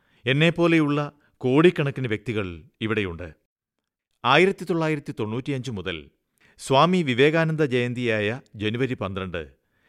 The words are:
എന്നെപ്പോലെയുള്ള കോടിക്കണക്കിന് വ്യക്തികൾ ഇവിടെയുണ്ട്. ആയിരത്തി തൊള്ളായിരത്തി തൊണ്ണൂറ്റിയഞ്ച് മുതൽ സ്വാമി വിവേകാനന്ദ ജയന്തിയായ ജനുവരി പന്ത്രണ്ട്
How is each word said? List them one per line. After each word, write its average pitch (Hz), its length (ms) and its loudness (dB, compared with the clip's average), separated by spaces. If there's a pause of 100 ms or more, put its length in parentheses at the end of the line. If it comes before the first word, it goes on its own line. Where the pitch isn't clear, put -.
(260)
എന്നെപ്പോലെയുള്ള 151 840 2 (240)
കോടിക്കണക്കിന് 139 720 2
വ്യക്തികൾ 101 540 -4 (180)
ഇവിടെയുണ്ട്. 92 520 -4 (920)
ആയിരത്തി 175 400 4
തൊള്ളായിരത്തി 156 560 -2
തൊണ്ണൂറ്റിയഞ്ച് 123 500 -6
മുതൽ 87 400 -8 (480)
സ്വാമി 165 440 2
വിവേകാനന്ദ 156 600 2
ജയന്തിയായ 120 760 -2 (160)
ജനുവരി 117 380 -2
പന്ത്രണ്ട് 92 580 -8 (360)